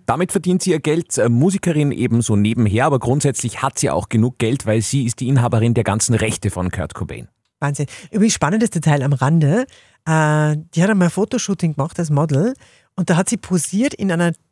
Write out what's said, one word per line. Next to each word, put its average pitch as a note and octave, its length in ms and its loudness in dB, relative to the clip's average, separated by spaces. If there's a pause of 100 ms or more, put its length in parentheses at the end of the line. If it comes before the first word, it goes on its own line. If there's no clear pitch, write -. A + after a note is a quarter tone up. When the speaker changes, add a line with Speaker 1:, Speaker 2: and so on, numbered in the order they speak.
Speaker 1:
damit D3+ 280 -2
verdient F3+ 280 0
sie F3+ 100 -2
ihr D#3 100 2
Geld, D#3+ 360 -2
äh, A#2 120 2
Musikerin D3+ 640 2
eben A#2+ 280 0
so A2 140 0
nebenher, G#2+ 500 2
aber C#3+ 140 2
grundsätzlich C3+ 600 -2
hat C3+ 180 -4
sie C3+ 100 0
auch E2 200 -4
genug A#2+ 300 0
Geld, A#2+ 260 -2
weil A2 160 2
sie C3+ 240 -2
ist A#2+ 160 -4
die B2 80 -2
Inhaberin A#2 440 2
der A2+ 120 0
ganzen A2 300 0
Rechte G#2 340 -2
von F2+ 200 -4
Kurt - 260 -8
Cobain. C2+ 340 -10 (320)
Speaker 2:
Wahnsinn. C#3+ 240 -2 (260)
Übrigens G#3 220 2
spannendes G#3+ 380 0
Detail D3 320 2
am C#3+ 100 2
Rande. D#3 540 2 (380)
Äh, D3+ 520 2 (180)
die E3 80 2
hat G#3 60 2
einmal F#3 180 2
ein D#3+ 40 0
Fotoshooting F#3+ 640 -2
gemacht C#3+ 220 -4
als E3 120 -4
Model D3+ 460 0 (400)
und F3 140 -4
da E3+ 60 2
hat F#3+ 140 0
sie A3+ 80 -2
posiert G3 560 -2
in G3 180 -4
einer, E3+ 220 0 (180)